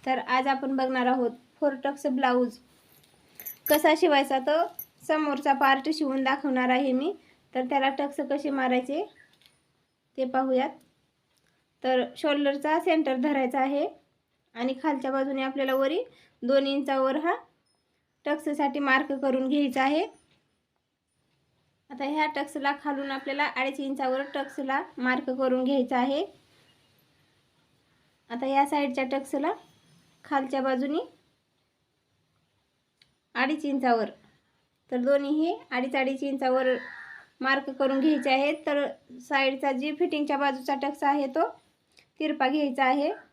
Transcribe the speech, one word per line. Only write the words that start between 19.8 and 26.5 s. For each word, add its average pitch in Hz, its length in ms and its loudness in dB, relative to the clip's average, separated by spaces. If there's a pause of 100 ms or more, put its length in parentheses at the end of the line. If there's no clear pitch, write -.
आहे. 302 240 0 (1800)
आता 269 160 -8
ह्या 302 280 2
टक्सला 285 380 -2 (100)
खालून 277 300 -4
आपल्याला 277 400 -2
अडीच 269 280 -4
इंचावर 269 420 -2 (120)
टक्सला 277 480 -4 (160)
मार्क 254 320 0
करून 254 340 0
घ्यायचा 254 340 2
आहे. 277 260 0 (2000)